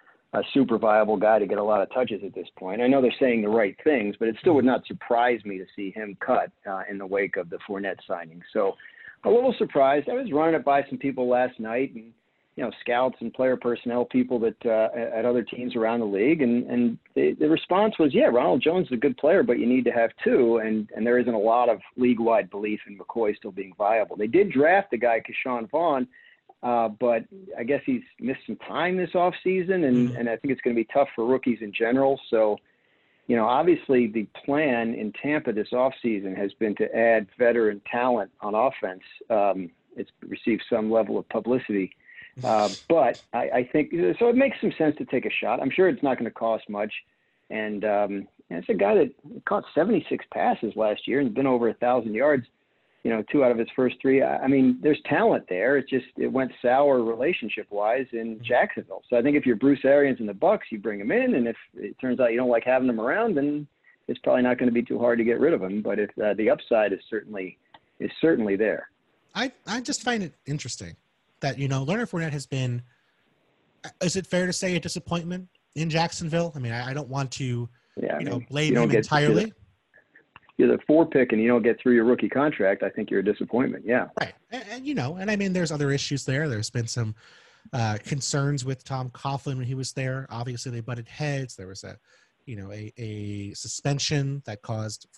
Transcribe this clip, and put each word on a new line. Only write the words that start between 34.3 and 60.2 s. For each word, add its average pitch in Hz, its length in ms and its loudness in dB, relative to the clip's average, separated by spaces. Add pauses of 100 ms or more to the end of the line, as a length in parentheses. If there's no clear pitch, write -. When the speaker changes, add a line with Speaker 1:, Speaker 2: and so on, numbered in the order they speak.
Speaker 1:
plan 127 500 0
in 110 180 -6
Tampa 147 400 -4
this 104 200 -4
offseason 113 640 -2
has 98 180 -6
been 107 220 -2
to - 180 -2
add 113 340 4 (100)
veteran 117 420 2 (100)
talent 120 400 0 (120)
on 104 120 -4
offense. 107 480 -2 (280)
Um, 98 400 0 (260)
it's - 140 -10 (100)
received - 500 -4
some 110 200 0
level 110 280 2
of - 120 -10
publicity. 107 640 -2 (480)
Uh, 107 240 2 (100)
Speaker 2:
<laughs> - 100 -10
Speaker 1:
but 139 320 4 (120)
I, 117 60 -2 (120)
I 123 220 0
think, 151 180 0 (300)
so 240 80 4
it 240 80 4
makes 262 240 2
some 190 180 -2
sense 151 200 2
to 135 60 -8
take 120 220 -4
a 104 40 -4
shot. 110 300 -2
I'm 135 100 -2
sure 185 180 4
it's 135 160 -2
not - 120 0
gonna 113 140 -6
cost 113 380 -4
much. 104 240 -4 (580)
And, 107 340 -6
um, 101 440 -2 (220)
and 170 100 -8
it's - 80 -8
a 233 60 2
guy 202 200 2
that 156 180 2 (340)
caught - 180 -2 (100)
seventy-six 170 580 0
passes 110 440 -2
last 107 320 0
year 117 120 0
and 120 140 0
been 135 120 0
over 120 220 2
a 104 60 -2
thousand 120 400 0
yards, 131 320 2 (580)
you 117 60 -2
know, 110 120 0 (100)
two 143 120 4
out 127 60 6
of 117 80 2
his 113 160 0
first 127 260 0
three. 135 220 4
I, 135 220 -2
I - 20 -4
mean, 131 340 4
there's 147 260 2
talent 165 420 2
there. 107 280 0
It's 135 140 -2
just, 127 160 -2 (100)
it 123 120 -2
went 123 240 -2 (100)
sour 131 400 4
relationship-wise 117 1080 -2
in 113 240 -6
Speaker 2:
Mm-hmm. 113 80 -16
Speaker 1:
Jacksonville. 120 640 -2
So 123 80 4
I 120 40 2
think 143 140 4
if 143 80 0
you're 120 120 2
Bruce 135 280 2
Arians 139 360 4